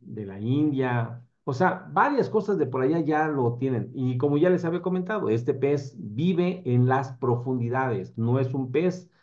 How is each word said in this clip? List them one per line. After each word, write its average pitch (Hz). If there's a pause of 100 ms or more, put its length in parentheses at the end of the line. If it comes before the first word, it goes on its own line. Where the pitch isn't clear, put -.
de 107
la 98
India, 127 (200)
o 143
sea, 180
varias 233
cosas 208
de 147
por 131
allá 151
ya 156
lo 127
tienen. 123
Y 127
como 147
ya 170
les 175
había 170
comentado, 185
este 120
pez 139
vive 175
en 123
las 131
profundidades, 120
no 120
es 127
un 127
pez 175 (140)